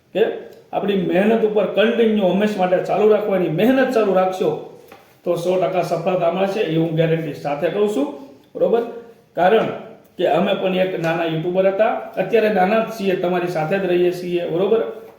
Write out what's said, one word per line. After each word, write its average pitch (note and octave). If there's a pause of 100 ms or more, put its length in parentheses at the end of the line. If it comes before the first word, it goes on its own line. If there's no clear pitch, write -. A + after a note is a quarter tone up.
(140)
કે G3+ (480)
આપણી F#3+
મહેનત G#3
ઉપર G3
કન્ટિન્યુ G#3+
હંમેશ G3
માટે F3+
ચાલુ F#3+
રાખવાની. F3+
મહેનત A#3
ચાલુ G#3
રાખશો F#3 (440)
તો F3
સો E3+
ટકા F#3
સફળતા E3+
મળશે, F#3+
એ D#3+
હું E3
ગેરંટી D#3+
સાથે D3
કહું G3+
છું, C#4 (420)
બરોબર? - (540)
કારણ F#3 (520)
કે F3+
અમે F3+
પણ F#3
એક F#3
નાના E3
યુટ્યુબર F3
હતા, G3 (320)
અત્યારે G#3+
નાના G3
જ A3
છીએ, F#3+
તમારી F3+
સાથે D#3+
જ F#3
રહીએ F3
છીએ, F3
બરોબર? G3+ (380)